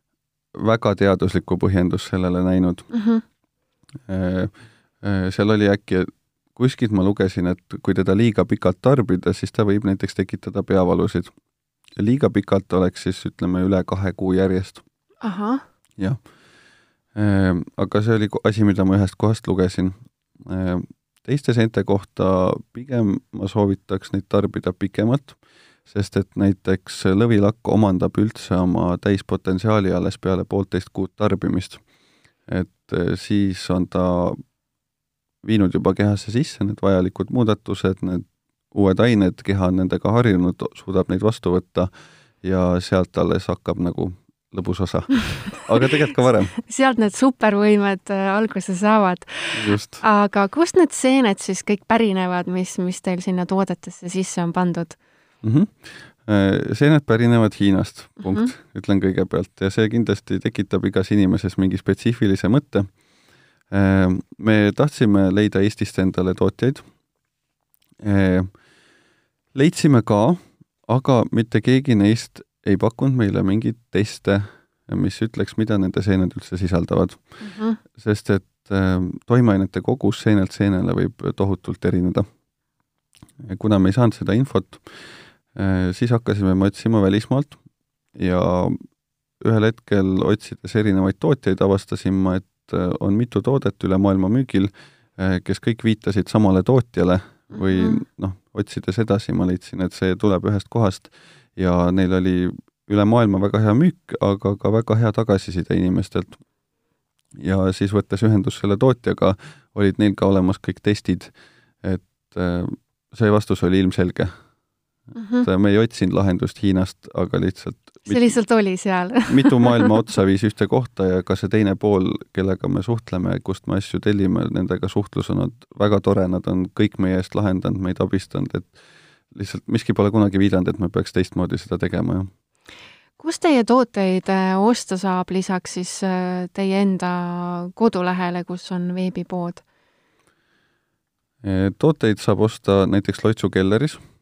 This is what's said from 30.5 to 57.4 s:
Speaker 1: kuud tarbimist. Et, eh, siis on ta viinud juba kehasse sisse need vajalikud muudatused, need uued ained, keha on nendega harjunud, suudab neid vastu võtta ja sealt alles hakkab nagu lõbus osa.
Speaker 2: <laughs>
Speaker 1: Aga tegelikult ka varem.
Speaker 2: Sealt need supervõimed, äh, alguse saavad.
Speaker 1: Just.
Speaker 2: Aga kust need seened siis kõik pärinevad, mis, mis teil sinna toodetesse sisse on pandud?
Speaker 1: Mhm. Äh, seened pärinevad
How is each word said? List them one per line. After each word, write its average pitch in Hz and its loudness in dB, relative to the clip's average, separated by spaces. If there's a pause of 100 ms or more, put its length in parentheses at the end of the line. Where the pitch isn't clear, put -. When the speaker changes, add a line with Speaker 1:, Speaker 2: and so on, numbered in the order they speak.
Speaker 1:
kuud 95 -6
tarbimist. 95 -2 (680)
Et, 92 -6 (180)
eh, 90 -2
siis 98 -2
on 90 0
ta 90 -2 (1080)
viinud 101 2
juba 95 0
kehasse 101 -2
sisse 120 -4
need 101 -4
vajalikud 95 0
muudatused, 104 -2
need 90 -4 (520)
uued 98 2
ained, 104 2
keha 95 0
on 92 0
nendega 92 -2
harjunud, 101 2 (120)
suudab 92 -2
neid 92 -2
vastu 104 -2
võtta 90 -2 (560)
ja 90 0
sealt 90 -2
alles 87 0
hakkab 90 -6
nagu 90 -4 (420)
lõbus 92 -6
osa. 90 -4 (340)
Speaker 2:
<laughs> - -6
Speaker 1:
Aga 131 4
tegelikult 147 0
ka 127 2
varem. 107 4 (200)
Speaker 2:
Sealt 262 0
need 214 0
supervõimed, 208 2
äh, 196 -2
alguse 196 -2
saavad. 202 2 (420)
Speaker 1:
Just. 104 -2
Speaker 2:
Aga 208 2
kust 330 0
need 339 4
seened 254 2
siis - -6
kõik 208 -2
pärinevad, 185 0
mis, 180 -4
mis 185 -4
teil 180 -4
sinna 180 -2
toodetesse 180 -4
sisse 180 -4
on 170 -4
pandud? 170 -2 (500)
Speaker 1:
Mhm. 120 4 (560)
Äh, 98 2 (120)
seened 147 4
pärinevad 113 4